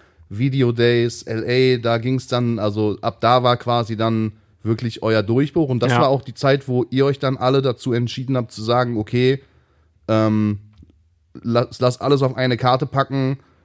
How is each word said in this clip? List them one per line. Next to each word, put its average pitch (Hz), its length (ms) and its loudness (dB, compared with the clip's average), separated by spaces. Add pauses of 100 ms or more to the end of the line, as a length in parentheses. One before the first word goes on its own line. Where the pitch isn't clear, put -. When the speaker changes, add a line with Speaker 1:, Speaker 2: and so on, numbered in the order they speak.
(280)
Speaker 1:
Video 127 440 0
Days, 117 500 2
L 113 260 -6
A, 127 340 2
da 117 140 0
ging's 123 300 -4
dann, 120 320 0
also 104 420 -2
ab - 220 -6
da 120 200 4
war 123 140 4
quasi 120 400 -2
dann 110 360 0 (300)
wirklich 113 400 -4
euer 110 200 2
Durchbruch. 135 460 0
Und 123 140 0
das 123 100 2
Speaker 2:
Ja. 120 100 4
Speaker 1:
war 143 60 4
auch 131 140 0
die 117 120 -16
Zeit, 139 340 0
wo 123 220 0
ihr 131 160 2
euch 139 120 -2
dann 135 180 -2
alle 135 260 0
dazu 131 300 -2
entschieden 123 440 -2
habt, 117 160 -4
zu 104 100 -12
sagen, 120 340 0
„Okay, 123 460 0 (680)
ähm, 107 500 2 (840)
lass, 117 380 -2
lass 123 200 0
alles 135 220 2
auf 131 140 -2
eine 127 200 0
Karte 127 300 0
packen 135 520 -2 (260)